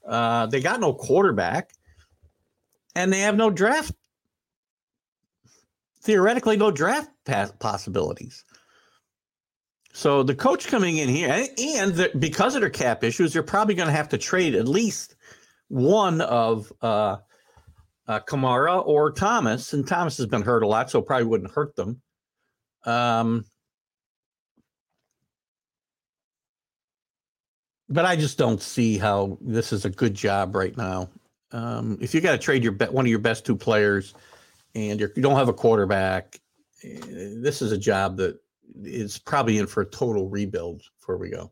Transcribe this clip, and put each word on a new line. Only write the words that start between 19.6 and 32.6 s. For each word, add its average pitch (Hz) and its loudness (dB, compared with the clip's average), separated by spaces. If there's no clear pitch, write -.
and 139 -2
Thomas 170 -2
has 127 -2
been 104 -2
hurt 113 2
a 107 2
lot, 110 0
so 123 2
it - -8
probably 127 0
wouldn't 101 -2
hurt 147 -4
them. 110 -6
Um, 117 0
but 165 2
I 180 2
just 151 -2
don't 113 2
see 113 0
how 101 0
this 113 -2
is 101 -4
a 101 -2
good 104 0
job 98 -2
right 95 -2
now. 92 -6
Um, 117 -6
if 123 -6
you 160 4
gotta 160 2
trade 135 0